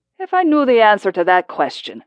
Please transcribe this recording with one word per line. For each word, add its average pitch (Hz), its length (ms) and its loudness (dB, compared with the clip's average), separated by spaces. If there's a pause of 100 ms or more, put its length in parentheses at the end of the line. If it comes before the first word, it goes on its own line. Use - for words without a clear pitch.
(200)
"If 370 140 -10
I 370 100 0
knew 302 220 2
the 240 160 4
answer 208 320 2
to 175 100 -2
that 180 240 2
question, - 600 -8